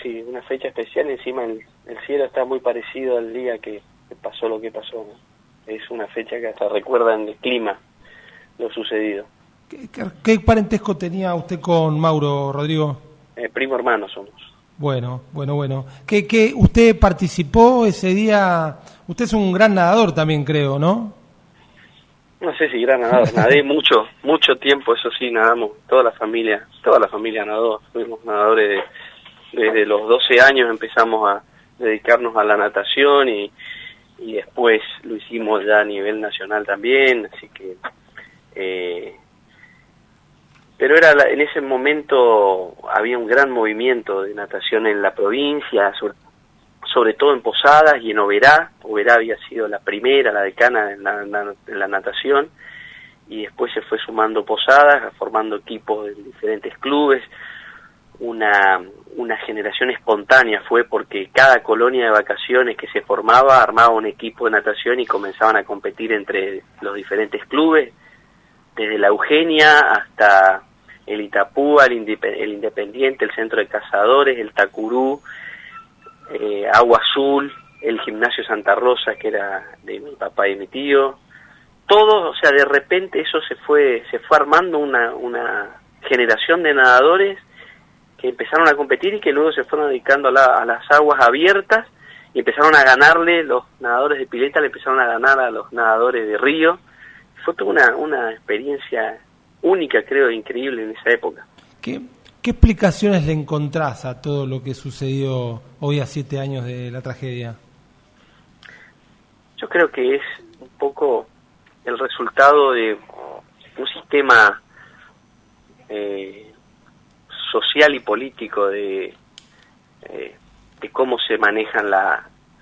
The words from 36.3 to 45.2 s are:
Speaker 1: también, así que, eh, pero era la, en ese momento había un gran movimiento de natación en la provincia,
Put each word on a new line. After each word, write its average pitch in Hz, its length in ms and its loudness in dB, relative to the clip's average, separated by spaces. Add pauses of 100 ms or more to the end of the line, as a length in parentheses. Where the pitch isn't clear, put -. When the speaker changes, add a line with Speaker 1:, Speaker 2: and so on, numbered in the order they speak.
Speaker 1:
también, 120 680 0
así - 180 -20
que, 92 260 -18 (840)
eh, 92 560 -8 (1600)
pero 135 180 2
era 160 200 8
la, 143 140 6
en 131 120 -2
ese 151 200 -4
momento 127 1120 2 (140)
había 117 280 -2
un 117 100 -6
gran 135 220 2
movimiento 113 720 -2
de 98 140 -8
natación 104 520 -4
en 104 140 -2
la 98 120 0
provincia, 120 840 -2